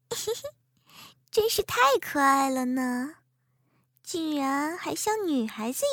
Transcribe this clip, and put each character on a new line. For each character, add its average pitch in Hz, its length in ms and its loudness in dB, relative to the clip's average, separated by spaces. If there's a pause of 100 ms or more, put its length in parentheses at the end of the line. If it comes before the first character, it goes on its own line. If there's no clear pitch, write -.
(100)
<laughs> - 1200 -10
真 - 180 2
是 - 140 0
太 - 160 -4 (220)
可 - 180 -4
爱 269 320 4
了 262 140 0
呢， 254 500 -2 (880)
竟 320 340 -4
然 285 400 -2
还 330 160 -6
像 427 340 -2
女 262 200 0
孩 220 260 -6
子 - 200 -4